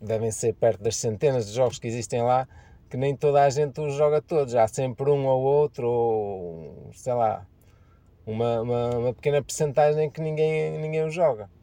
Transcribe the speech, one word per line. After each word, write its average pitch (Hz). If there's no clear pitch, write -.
devem 110
ser 113
perto 110
das 107
centenas 123
de 101
jogos 123
que -
existem 117
lá, 127
que -
nem 135
toda 143
a 143
gente 143
os 147
joga 151
todos. 143
Há 113
sempre 135
um 139
ou 131
outro, 143
ou 95
sei -
lá, 107
uma, 117
uma, 120
uma 120
pequena 143
percentagem 151
que 156
ninguém, 156
ninguém 156
os 156
joga, 131